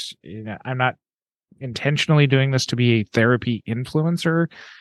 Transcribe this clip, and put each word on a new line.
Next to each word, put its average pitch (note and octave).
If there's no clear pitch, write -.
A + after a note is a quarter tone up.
you G#2
know, G#2+
I'm B2+
not B2+
intentionally C#3+
doing C3+
this C3
to -
be A#2+
a A2
therapy A#2
influencer D#3+